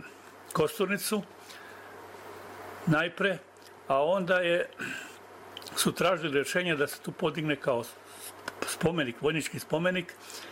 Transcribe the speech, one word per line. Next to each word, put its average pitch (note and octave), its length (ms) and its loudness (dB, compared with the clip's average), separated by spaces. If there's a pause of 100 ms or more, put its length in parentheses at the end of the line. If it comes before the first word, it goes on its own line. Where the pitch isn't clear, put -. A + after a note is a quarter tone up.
(520)
kosturnicu F#3+ 680 2 (1600)
najpre, E3+ 520 4 (500)
a C3+ 160 6
onda F#3 300 4
je, F3 340 4 (1080)
su - 160 4
tražili E3 400 2
rješenje E3 440 2
da C#3 100 4
se - 140 -6
tu - 120 -6
podigne D#3 440 0
kao A#2 280 2 (840)
spomenik, D#3 540 2
vojnički D3+ 380 0
spomenik F3+ 560 0 (380)